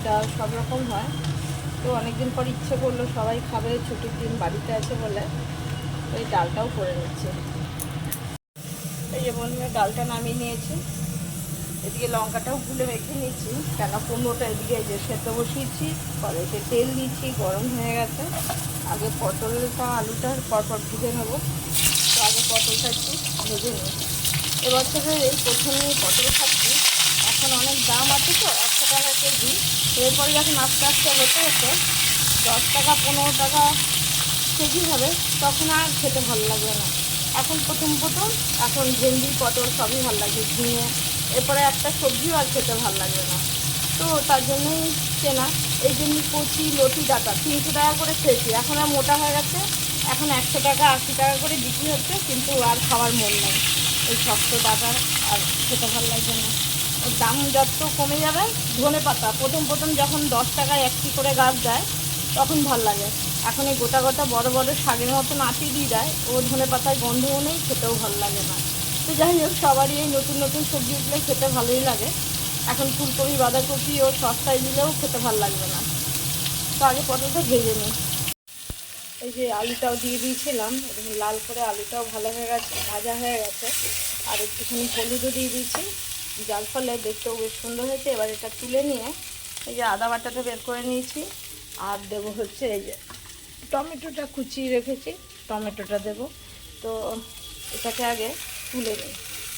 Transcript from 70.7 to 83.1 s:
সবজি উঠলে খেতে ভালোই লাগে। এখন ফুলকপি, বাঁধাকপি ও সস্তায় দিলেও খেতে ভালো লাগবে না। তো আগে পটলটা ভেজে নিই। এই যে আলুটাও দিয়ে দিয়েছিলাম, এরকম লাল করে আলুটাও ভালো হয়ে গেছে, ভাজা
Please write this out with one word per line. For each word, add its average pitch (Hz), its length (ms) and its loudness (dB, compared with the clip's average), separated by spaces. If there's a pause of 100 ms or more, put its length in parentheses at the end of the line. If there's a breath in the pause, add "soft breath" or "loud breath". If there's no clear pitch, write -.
সবজি 254 280 0
উঠলে - 260 -2
খেতে 269 300 2
ভালোই 247 340 2
লাগে। 233 200 0 (640)
এখন 269 240 0
ফুলকপি, 269 480 0
বাঁধাকপি 262 500 2 (120)
ও - 20 6 (140)
সস্তায় 254 440 2
দিলেও 277 240 2 (100)
খেতে 269 260 -2
ভালো 427 180 2
লাগবে 392 300 0
না। - 60 -2 (960)
তো - 120 2
আগে 262 200 0
পটলটা 269 400 0
ভেজে 226 320 4
নিই। - 120 -2 (1300)
এই 247 100 -6
যে 254 100 -2 (140)
আলুটাও 240 440 -2
দিয়ে 247 200 -2
দিয়েছিলাম, 247 480 -2 (180)
এরকম 220 320 -8
লাল 214 140 0 (120)
করে 240 140 -6 (100)
আলুটাও 208 320 -6 (100)
ভালো 220 220 -4
হয়ে 233 160 -6
গেছে, 233 220 -4 (160)
ভাজা 214 320 -4